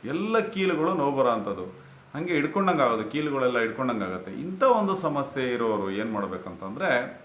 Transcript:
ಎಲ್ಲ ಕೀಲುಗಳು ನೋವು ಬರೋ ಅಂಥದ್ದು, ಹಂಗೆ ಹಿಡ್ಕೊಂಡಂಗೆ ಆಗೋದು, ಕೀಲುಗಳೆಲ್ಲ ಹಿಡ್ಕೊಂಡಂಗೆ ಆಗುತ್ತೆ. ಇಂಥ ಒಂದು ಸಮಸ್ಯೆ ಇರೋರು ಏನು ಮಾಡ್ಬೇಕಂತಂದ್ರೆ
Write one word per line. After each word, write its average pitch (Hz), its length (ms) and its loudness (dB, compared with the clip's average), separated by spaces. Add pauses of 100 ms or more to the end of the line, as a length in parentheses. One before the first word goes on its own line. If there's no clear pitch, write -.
(120)
ಎಲ್ಲ 214 260 0
ಕೀಲುಗಳು 185 560 0
ನೋವು 143 280 2
ಬರೋ 123 160 4
ಅಂಥದ್ದು, 92 460 -8 (300)
ಹಂಗೆ 175 240 -4
ಹಿಡ್ಕೊಂಡಂಗೆ 165 440 2
ಆಗೋದು, 113 300 4
ಕೀಲುಗಳೆಲ್ಲ 135 460 0
ಹಿಡ್ಕೊಂಡಂಗೆ 113 460 0
ಆಗುತ್ತೆ. 92 280 -6 (100)
ಇಂಥ 185 200 -2
ಒಂದು 214 320 4
ಸಮಸ್ಯೆ 143 500 -2 (100)
ಇರೋರು 107 360 0 (100)
ಏನು 113 160 -2
ಮಾಡ್ಬೇಕಂತಂದ್ರೆ 95 760 -4 (340)